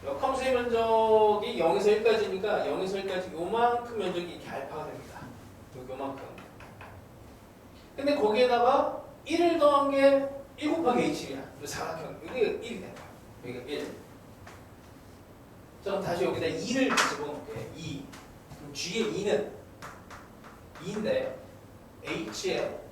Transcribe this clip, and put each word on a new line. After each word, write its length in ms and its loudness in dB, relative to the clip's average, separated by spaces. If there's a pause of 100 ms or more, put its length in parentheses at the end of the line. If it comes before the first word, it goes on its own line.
역함수의 500 0
면적이 1040 4
영에서 320 4
일까지니까 760 2
영에서 300 -2
일까지 340 -4
요만큼 680 0
면적이 360 -4
이렇게 160 -14
알파가 360 -8
됩니다. 340 -14 (560)
요-, 140 -12
요만큼. 320 -8 (1700)
근데 200 2
거기에다가 840 4 (220)
일을 340 4
더한 320 6
게 440 6 (220)
일 160 0
곱하기 300 4
에이치 300 0
일이야. 80 -8
요 260 -14
사각형. 600 -8
여기 100 -6
일이 420 0
되는 140 -12
거야. 100 -16 (380)
여기가 220 -10
일. 220 -6 (2000)
자, 80 -6
그럼 100 0
다시 240 -2
여기다 220 0
이를 500 0
집어넣을게. 800 -4
이. 300 -10 (520)
그럼 160 -16
G의 480 -2
이는 320 0 (1300)
이인데 520 -2 (720)
H에 720 -4 (140)